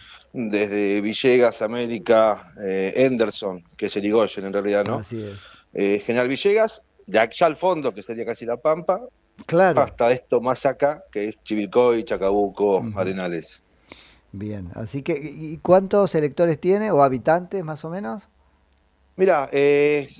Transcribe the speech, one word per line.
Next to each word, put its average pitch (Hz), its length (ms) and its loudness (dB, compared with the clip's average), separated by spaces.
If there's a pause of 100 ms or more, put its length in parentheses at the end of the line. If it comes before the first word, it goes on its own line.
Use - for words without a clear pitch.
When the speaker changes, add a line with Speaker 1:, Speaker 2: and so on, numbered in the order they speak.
(340)
Speaker 1:
desde 104 680 0
Villegas, 117 640 2
América, 110 880 0 (100)
eh, 95 340 -2
Henderson, 110 680 0 (140)
que 104 100 -6
es 98 100 -4
Irigoyen 104 500 0
en 98 60 -8
realidad, 101 320 0
¿no? 110 140 -4
Speaker 2:
Así 110 240 -12
es. 101 140 -14 (360)
Speaker 1:
Eh, 101 320 0
General 123 240 0
Villegas, 202 540 0 (240)
de 139 140 0
allá - 260 2
al 151 100 2
fondo, 156 380 -2
que 98 80 -16
sería 113 240 -8
casi - 180 -8
La 160 120 -4
Pampa, 165 440 -2 (460)
Speaker 2:
Claro. 165 340 4
Speaker 1:
hasta 123 300 2
esto 127 300 0
más 123 260 -2
acá, 143 460 -2
que 104 160 -4
es 110 160 -10
Chivilcoy, 110 600 2
Chacabuco, 98 760 0
Speaker 2:
Ujú. 110 180 -8
Speaker 1:
Arenales. 92 640 -6 (720)
Speaker 2:
Bien, 101 420 -10
así 113 280 -10
que, 170 100 -4
¿y, 151 420 -10
y 151 40 -14
cuántos 190 580 4
electores 156 440 0
tiene 202 300 0
o 143 140 6
habitantes 160 600 0
más 156 200 -12
o 160 40 -10
menos? 208 400 -10 (880)
Speaker 1:
Mira, 175 340 2
eh, 143 580 2 (120)